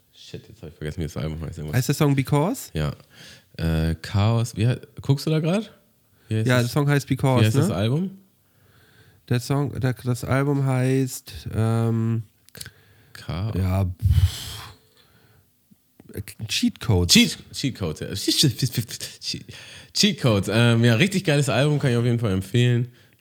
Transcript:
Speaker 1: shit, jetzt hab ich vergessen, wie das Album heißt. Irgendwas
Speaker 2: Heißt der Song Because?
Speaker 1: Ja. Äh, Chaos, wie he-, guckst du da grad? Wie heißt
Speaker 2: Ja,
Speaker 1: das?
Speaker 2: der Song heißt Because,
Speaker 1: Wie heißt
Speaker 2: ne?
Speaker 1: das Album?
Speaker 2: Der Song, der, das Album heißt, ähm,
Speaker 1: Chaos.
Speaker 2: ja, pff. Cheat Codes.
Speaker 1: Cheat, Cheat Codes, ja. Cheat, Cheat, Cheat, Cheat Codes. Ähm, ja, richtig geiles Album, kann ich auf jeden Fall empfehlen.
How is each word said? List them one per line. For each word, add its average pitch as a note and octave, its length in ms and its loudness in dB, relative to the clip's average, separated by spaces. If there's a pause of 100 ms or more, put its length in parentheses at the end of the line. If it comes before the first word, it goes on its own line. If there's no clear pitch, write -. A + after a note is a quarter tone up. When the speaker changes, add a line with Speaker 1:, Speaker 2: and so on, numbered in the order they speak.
(120)
Speaker 1:
shit, - 360 -18
jetzt - 140 -20
hab D#2 80 -14
ich - 60 -20
vergessen, D2+ 240 -8
wie D#2+ 40 -4
das D2 120 -8
Album D#2 260 -6
heißt. D#2 160 -10
Irgendwas D#2 200 -4
Speaker 2:
Heißt C3 100 0
der D3 60 0
Song C#3+ 200 2
Because? D3 600 0
Speaker 1:
Ja. D2+ 180 -2 (640)
Äh, D#2+ 400 0
Chaos, A2+ 600 0
wie A2 100 0
he-, B2+ 140 0 (200)
guckst - 260 0
du D#3+ 40 0
da D#3 100 2
grad? F#3 320 -2 (560)
Wie A2 80 -2
heißt A2 100 0
Speaker 2:
Ja, B2 160 4
Speaker 1:
das? A#2+ 40 0
Speaker 2:
der B2 60 -6
Song C#3+ 160 2
heißt C#3+ 200 2
Because, C3 340 2
Speaker 1:
Wie G#2+ 40 6
heißt A2+ 100 2
Speaker 2:
ne? C#3+ 60 4
Speaker 1:
das F3+ 80 2
Album? A#2+ 400 -2 (1160)
Speaker 2:
Der B2 120 0
Song, C#3 400 -2
der, B2+ 120 0
das B2 320 -4
Album C#3 400 0
heißt, C3 880 -2
ähm, A2+ 680 0 (920)
Speaker 1:
Chaos. F#2 440 -6
Speaker 2:
ja, F#2 280 0
pff. - 680 0 (1900)
Cheat - 340 -2
Codes. F2 340 2
Speaker 1:
Cheat, A#3 240 4 (140)
Cheat A#2+ 260 -4
Codes, F2+ 220 -6
ja. - 140 -8
Cheat, - 220 -4 (220)
Cheat, - 640 -6
Cheat, - 240 -10 (500)
Cheat G3+ 260 0
Codes. G#2 320 2
Ähm, A#2 320 4
ja, A#2+ 120 6
richtig F#3+ 280 2
geiles C#3+ 240 2
Album, C#3+ 300 2
kann C3+ 120 0
ich A#2+ 60 2
auf A#2 80 0
jeden A#2+ 140 0
Fall A2 140 -2
empfehlen. A#2+ 560 0 (320)